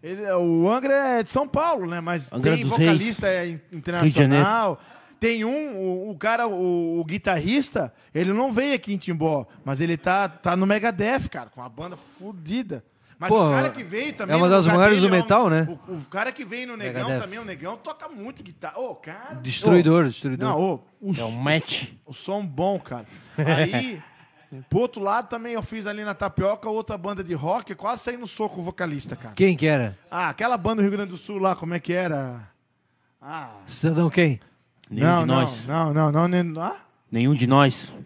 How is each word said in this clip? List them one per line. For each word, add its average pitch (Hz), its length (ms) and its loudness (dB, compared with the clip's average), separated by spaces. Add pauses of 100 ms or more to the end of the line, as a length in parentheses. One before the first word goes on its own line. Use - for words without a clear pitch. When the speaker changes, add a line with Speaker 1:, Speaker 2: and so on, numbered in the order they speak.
Speaker 1:
Ele, 196 280 -8
o 175 360 4
Angra 254 260 2
é 262 300 2
de - 60 -6
São 277 180 0
Paulo, 277 400 0
né? 170 140 -6
Mas 165 320 -6
Speaker 2:
Angra 135 220 2
Speaker 1:
tem 139 80 -2
Speaker 2:
dos 135 80 0
Speaker 1:
vocalista 175 560 2
Speaker 2:
Reis. 185 120 2
Speaker 1:
é 175 80 -4
in-, 165 140 -10 (100)
Speaker 2:
Rio 165 100 -12
de - 100 -14
Janeiro. 170 160 4
Speaker 1:
internacional. 143 760 4 (380)
Tem 226 260 0
um, 277 320 -4
o, 185 320 -4
o 185 80 -12
cara, 233 300 0
o, 175 520 0
o 160 60 -4
guitarrista, 180 880 -2 (180)
ele 185 220 0
não 254 180 0
veio 269 220 0
aqui 202 220 -4
em - 20 -4
Timbó, 160 480 -2 (180)
mas 135 160 -4
ele 170 160 0
tá, 190 320 0
tá 175 280 -2
no 185 100 2
Megadeth, 208 640 0
cara, 117 220 -12
com 127 100 -18
uma 123 80 -12
banda 160 260 -14
fudida. 185 880 -10 (360)
Mas 180 100 -6
Speaker 3:
Pô, 202 180 6
Speaker 1:
o 147 40 4
cara 135 180 2
que 160 140 -10
veio 220 300 -8
também 185 200 -4
Speaker 3:
é 160 40 6
uma 175 100 6
Speaker 1:
no 180 40 8
Speaker 3:
das 190 140 6
Speaker 1:
lugar 170 120 6
Speaker 3:
maiores 208 220 8
Speaker 1:
dele 190 120 6
Speaker 3:
do 185 40 4
Speaker 1:
é 175 40 6
um, - 20 2
Speaker 3:
metal, 208 300 4
né? 160 160 4 (200)
Speaker 1:
o, 185 60 -8
o 151 160 -10
cara 220 220 -4
que 262 120 -14
veio 240 260 -12
no 240 60 -12
Negão 127 280 -8
Speaker 3:
Megadeth. 127 180 -2
Speaker 1:
também, 190 160 -10
o 233 80 -12
Negão 180 320 -12
toca 302 320 -14
muito 233 320 -16
guitarra. 175 380 -14
Ô, 254 160 -8
cara. 202 400 -16
Speaker 3:
Destruidor, 160 680 4
Speaker 1:
Ô, - 20 0
Speaker 3:
destruidor. 127 420 -4
Speaker 1:
não, 156 100 0
ô, 185 140 0 (260)
o 196 160 -6
Speaker 2:
É 120 80 -4
um 113 60 -4
Speaker 1:
s-, 117 80 -8
Speaker 2:
match. 143 520 -2 (140)
Speaker 1:
o 147 120 -20
som 202 280 -8
bom, 180 360 -4
cara. 120 260 -12 (160)
Speaker 2:
<laughs> - 160 -14
Speaker 1:
Aí, 165 640 0 (680)
pro 190 120 0
outro 240 240 -2
lado 208 260 -2
também 233 240 -10
eu 220 80 -6
fiz 220 240 -10
ali 208 180 -8
na 208 120 -6
Tapioca 196 520 -2
outra 220 300 -6
banda 190 260 -8
de 170 120 -6
rock, 180 400 -4
quase 226 260 -6
saí 240 160 -8
no 240 80 -14
soco 208 300 -6
com 180 60 -10
o - 20 -8
vocalista, 165 520 -8
cara. 110 200 -18
Speaker 3:
Quem 185 200 4
que 151 120 0
era? 120 280 2 (140)
Speaker 1:
Ah, 175 200 -4
aquela 226 280 -2
banda 214 200 -2
do 214 40 2
Rio 196 100 2
Grande 202 200 -6
do 180 60 -14
Sul 202 200 -12
lá, 190 180 2
como 170 200 -6
é 170 40 -2
que 175 140 -6
era? 143 480 -4 (800)
Ah. 143 300 -14 (160)
Speaker 3:
Cidadão 160 420 0
quem? 151 300 2 (500)
Speaker 2:
Nenhum 127 180 2
Speaker 1:
Não, 175 140 6
Speaker 2:
de 165 60 2
Speaker 1:
não, 131 140 2
Speaker 2:
nós. 120 240 -4
Speaker 1:
não, 156 280 -2
não, 151 180 4
não, 165 160 2
nem... 175 320 0
ah? 202 160 -6 (340)
Speaker 2:
Nenhum 120 240 2
de 123 140 2
nós. 135 460 4 (120)